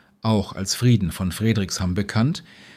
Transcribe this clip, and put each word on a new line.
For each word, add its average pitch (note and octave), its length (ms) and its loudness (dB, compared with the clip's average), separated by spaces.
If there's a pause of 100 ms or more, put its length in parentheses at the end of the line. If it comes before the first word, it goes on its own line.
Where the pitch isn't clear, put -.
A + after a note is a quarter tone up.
(220)
auch A2 320 0
als G2 220 -6
Frieden G#2 360 4
von F#2 200 -4
Fredrikshamn G2 640 0
bekannt, A2 500 0 (340)